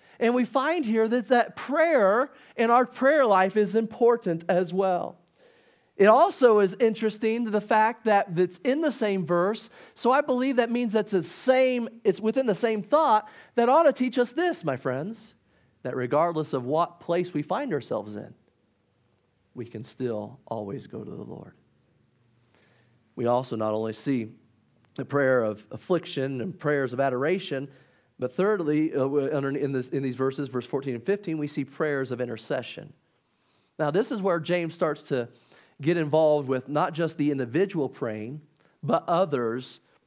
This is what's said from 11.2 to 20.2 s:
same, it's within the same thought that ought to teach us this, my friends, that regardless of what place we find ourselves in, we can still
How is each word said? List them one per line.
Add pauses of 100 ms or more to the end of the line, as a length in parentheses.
same, (140)
it's
within
the
same
thought (280)
that
ought
to
teach
us
this,
my
friends, (480)
that
regardless
of
what
place
we
find
ourselves
in, (1200)
we
can
still